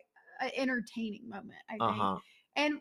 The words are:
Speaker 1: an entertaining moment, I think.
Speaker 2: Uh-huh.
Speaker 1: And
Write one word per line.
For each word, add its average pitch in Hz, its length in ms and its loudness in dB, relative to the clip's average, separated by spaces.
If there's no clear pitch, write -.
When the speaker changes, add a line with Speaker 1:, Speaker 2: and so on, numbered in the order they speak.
Speaker 1:
an 254 160 -2
entertaining 233 720 -4
moment, - 320 -14
I - 40 -8
think. 214 80 2
Speaker 2:
Uh-huh. 104 380 4
Speaker 1:
And 294 260 2